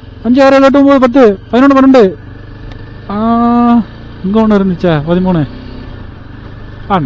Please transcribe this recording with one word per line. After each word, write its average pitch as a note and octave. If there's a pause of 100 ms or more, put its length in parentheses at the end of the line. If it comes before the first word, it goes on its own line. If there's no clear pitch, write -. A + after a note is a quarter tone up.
(260)
அஞ்சு, B3+
ஆறு, C4+
ஏழு, C4+
எட்டு, C#4
ஒன்பது, C#4
பத்து, B3+ (280)
பதினொன்னு, C4+
பன்னெண்டு. C4 (1040)
ஆ, G3+ (1080)
இங்க G3+
ஒண்ணு G#3+
இருந்துச்சே, F3+ (160)
பதிமூணு. F3+ (1500)
ஆ, G3